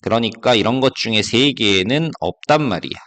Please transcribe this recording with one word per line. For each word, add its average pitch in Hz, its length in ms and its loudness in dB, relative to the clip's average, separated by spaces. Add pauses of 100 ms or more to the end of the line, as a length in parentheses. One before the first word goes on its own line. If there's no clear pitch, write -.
그러니까 117 540 0
이런 113 260 2
것 131 140 2
중에 110 280 -2
세 131 300 2
개는 117 580 0 (100)
없단 147 420 0
말이야. 110 440 -6